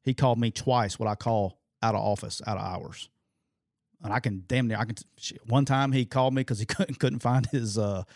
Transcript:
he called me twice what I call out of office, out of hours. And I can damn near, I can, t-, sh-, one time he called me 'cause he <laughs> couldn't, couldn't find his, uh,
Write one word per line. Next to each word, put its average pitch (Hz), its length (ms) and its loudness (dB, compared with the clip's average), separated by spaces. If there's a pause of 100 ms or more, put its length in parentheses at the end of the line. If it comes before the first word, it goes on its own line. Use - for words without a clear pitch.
he 131 120 0
called 120 240 4
me 117 120 2
twice 120 480 0
what 110 100 -2
I 104 60 0
call 104 440 -2 (240)
out 113 120 2
of 101 60 0
office, 104 460 -2
out 107 100 -2
of 92 80 -4
hours. - 460 -10 (920)
And 101 80 -6
I 120 80 2
can 98 260 -2
damn 127 220 2
near, 110 100 0
I 113 60 0
can, 113 120 -4
t-, - 80 -14 (120)
sh-, - 160 -10 (140)
one 135 180 6
time 135 280 2
he 131 120 4
called 131 300 2
me 135 100 0
'cause 117 160 -2
he 107 60 -4
<laughs> - 80 -4
couldn't, 165 260 -2
couldn't 113 200 0
find 123 260 2
his, 113 320 -2
uh, 101 260 0 (100)